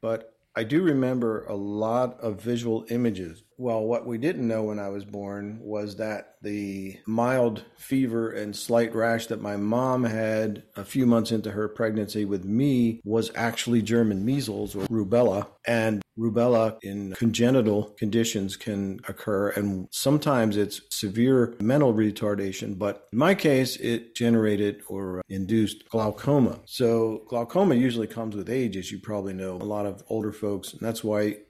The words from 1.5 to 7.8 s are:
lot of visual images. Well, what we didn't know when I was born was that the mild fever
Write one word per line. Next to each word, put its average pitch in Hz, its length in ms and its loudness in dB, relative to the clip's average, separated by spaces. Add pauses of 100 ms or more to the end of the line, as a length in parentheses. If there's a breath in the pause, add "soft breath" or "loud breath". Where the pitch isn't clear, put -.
lot 110 640 -2
of 107 220 -4
visual 117 460 -2
images. 101 560 -2 (160)
Well, 113 240 -2
what 117 220 -2
we 117 120 -6
didn't 139 280 -2
know 110 180 0
when 107 140 -4
I 101 100 -6
was 101 160 -8
born 101 560 -10
was 104 360 -6
that 107 460 -8
the 98 540 -6 (100)
mild 120 580 0 (120)
fever 117 540 0